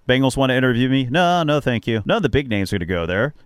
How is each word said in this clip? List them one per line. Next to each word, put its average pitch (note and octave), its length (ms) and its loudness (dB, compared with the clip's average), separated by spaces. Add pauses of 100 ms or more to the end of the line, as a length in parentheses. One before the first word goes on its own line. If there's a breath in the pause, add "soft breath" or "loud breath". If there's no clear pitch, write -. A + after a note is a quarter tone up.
Bengals C3 300 2
wanna C3 160 2
interview B2+ 380 2
me? C3 200 0
No, F3 320 2
no, D3 180 0
thank B2 260 -2
you." A2+ 180 -2
None A3 140 0
of A3 40 -4
the C#3+ 60 2
big C3+ 220 -2
names G2+ 220 -2
are G2+ 60 -2
gonna F2 80 -4
go E2+ 200 -2
there. G#2 260 -2 (140)